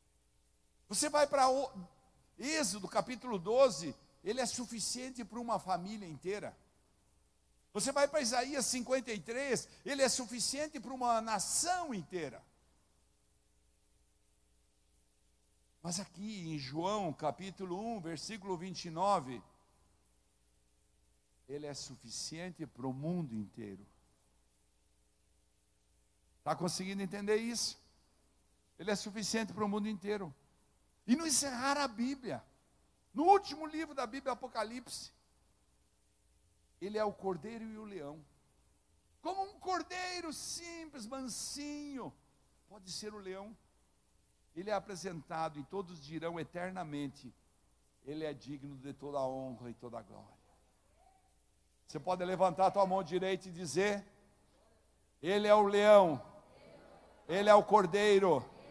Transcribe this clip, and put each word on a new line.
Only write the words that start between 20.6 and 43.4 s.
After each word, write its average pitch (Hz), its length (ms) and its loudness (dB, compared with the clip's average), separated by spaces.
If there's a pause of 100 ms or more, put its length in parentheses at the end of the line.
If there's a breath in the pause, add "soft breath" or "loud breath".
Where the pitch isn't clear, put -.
ele 147 180 -8
é 143 80 -8
suficiente 156 920 -10
para 131 200 -8
o 131 80 -2
mundo 151 400 -2
inteiro. 101 520 -8 (2500)
Tá 156 120 -2
conseguindo 190 480 -2
entender 202 340 0
isso? 226 420 -2 (1000)
Ele 185 120 -4
é 202 60 4
suficiente 214 560 -2
para 208 120 -2
o 208 40 2
mundo 208 200 0
inteiro. 202 460 -4 (720)
E 240 100 6
no 330 100 -2
encerrar 269 500 2
a 285 120 2
Bíblia, 233 540 -4 (680)
no 269 120 0
último 349 420 6
livro 311 280 -6
da 262 120 -2
Bíblia, 262 260 -6
Apocalipse, 233 800 -8 (1700)
ele 208 160 -8
é 214 80 0
o 208 80 0
cordeiro 196 520 -6
e 220 120 -12
o 220 80 -12
leão. 156 400 -12 (960)
Como 381 220 -4
um 392 160 -8
cordeiro 359 760 -2
simples, 330 720 -10
mansinho, 269 1080 -8 (540)
pode 190 220 -20
ser 214 220 -8
o 214 60 -14
leão. 196 360 -10 (1000)